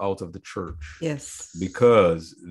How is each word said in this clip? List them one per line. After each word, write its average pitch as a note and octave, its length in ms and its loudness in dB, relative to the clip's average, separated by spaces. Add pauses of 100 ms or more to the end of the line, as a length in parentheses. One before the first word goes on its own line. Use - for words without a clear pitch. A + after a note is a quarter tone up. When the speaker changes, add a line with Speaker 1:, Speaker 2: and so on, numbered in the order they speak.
Speaker 1:
out G2 200 -4
of F2 120 -12
the G2 60 -14
church - 600 -12
Speaker 2:
Yes. - 580 -10
Speaker 1:
because F#2 760 4 (160)